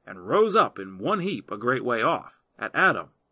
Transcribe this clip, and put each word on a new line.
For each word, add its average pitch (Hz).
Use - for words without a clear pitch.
and 92
rose 202
up 147
in 95
one 175
heap 170
a 104
great 120
way 117
off, 143
at -
Adam, 135